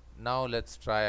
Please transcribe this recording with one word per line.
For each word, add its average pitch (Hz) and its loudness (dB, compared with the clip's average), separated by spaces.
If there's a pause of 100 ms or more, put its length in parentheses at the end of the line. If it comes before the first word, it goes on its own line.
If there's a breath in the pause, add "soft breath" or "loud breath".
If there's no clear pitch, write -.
(280)
Now 131 2
let's 117 -2
try 107 2